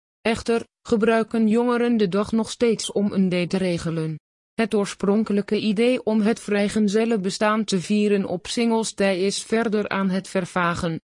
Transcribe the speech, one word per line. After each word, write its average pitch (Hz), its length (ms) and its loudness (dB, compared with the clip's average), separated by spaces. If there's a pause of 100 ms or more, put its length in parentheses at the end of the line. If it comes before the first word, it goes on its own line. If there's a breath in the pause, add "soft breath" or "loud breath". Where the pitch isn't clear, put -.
(200)
Echter, 233 440 -2 (240)
gebruiken 226 600 2
jongeren 240 480 2
de 214 120 2
dag 202 240 -2
nog 220 180 0
steeds 226 420 0
om 202 200 0
een 190 160 2
date 180 180 0
te 190 100 -2
regelen. 165 640 -2 (360)
Het 226 200 0
oorspronkelijke 202 880 0
idee 233 420 2
om 220 180 2
het 226 200 0
vrijgezellenbestaan 214 1200 0
te 196 160 0
vieren 208 460 2
op 180 200 -6
Singles 226 480 0
Day 196 240 0
is 196 240 -2
verder 220 460 -2
aan 190 220 0
het 190 180 -4
vervagen. 175 720 -2 (100)